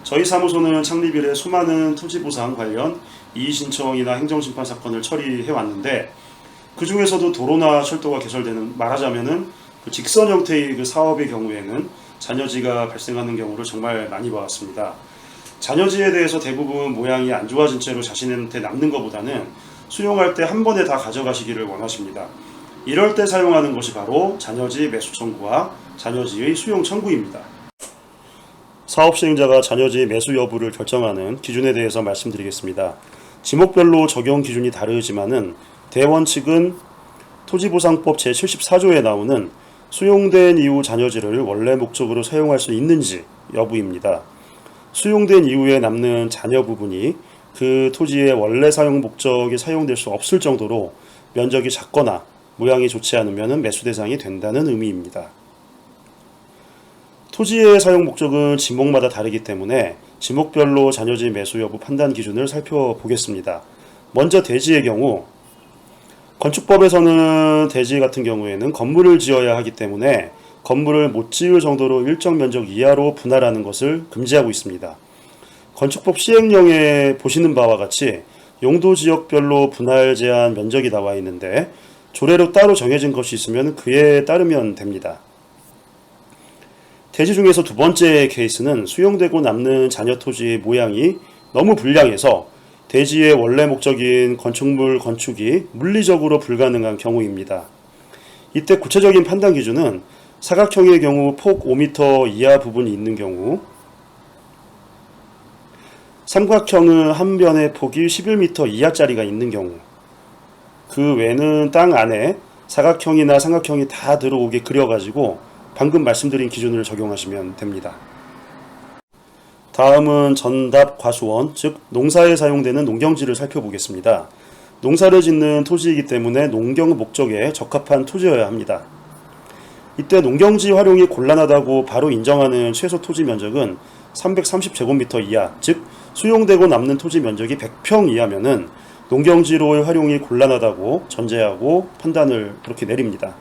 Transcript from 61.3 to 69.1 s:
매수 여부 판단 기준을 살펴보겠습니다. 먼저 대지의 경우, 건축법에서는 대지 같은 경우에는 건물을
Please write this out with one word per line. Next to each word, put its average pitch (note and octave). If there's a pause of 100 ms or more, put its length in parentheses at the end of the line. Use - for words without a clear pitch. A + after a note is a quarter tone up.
매수 G2+
여부 G#2+
판단 C#3
기준을 A2
살펴보겠습니다. A#2 (500)
먼저 E3+
대지의 C#3
경우, A#2 (1160)
건축법에서는 E3
대지 C3
같은 C3
경우에는 G#2+
건물을 E3+